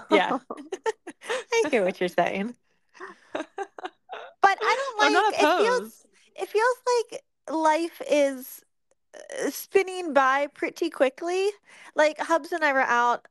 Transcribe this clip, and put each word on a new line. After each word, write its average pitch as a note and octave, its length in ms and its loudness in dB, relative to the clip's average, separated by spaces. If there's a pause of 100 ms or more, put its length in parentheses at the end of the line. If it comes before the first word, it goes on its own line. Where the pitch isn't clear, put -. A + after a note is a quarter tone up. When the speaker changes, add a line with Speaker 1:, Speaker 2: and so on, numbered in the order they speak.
(100)
Speaker 1:
yeah. - 200 4
Speaker 2:
So C4 180 -2
Speaker 1:
<laughs> F#4+ 1040 -8
I A4+ 180 2
hear A#3 140 2
what F#3 160 -2
you're F3+ 80 0
saying. G3 460 -2 (400)
Speaker 2:
<laughs> - 400 -16
Speaker 1:
But - 1300 -4
I A4 160 0
don't B4+ 300 -4
Speaker 2:
I'm G#4+ 60 4
not G#4 200 2
Speaker 1:
like, - 100 0
it D#4 140 4
feels, A4 220 2
Speaker 2:
opposed. A3 280 -12 (300)
Speaker 1:
it G4 140 -8
feels A#4 260 2 (340)
like - 120 -14 (260)
life D#4+ 600 0
is, C#4 520 0 (520)
uh, - 360 -8
spinning F#4 640 -2
by C4+ 360 2
pretty D#4+ 420 -6
quickly. F4 580 -2 (460)
Like, D4+ 240 2
Hubs D#4+ 340 -2
and E4+ 100 -4
I C#4+ 120 2
were C4+ 60 2
out A#3+ 500 0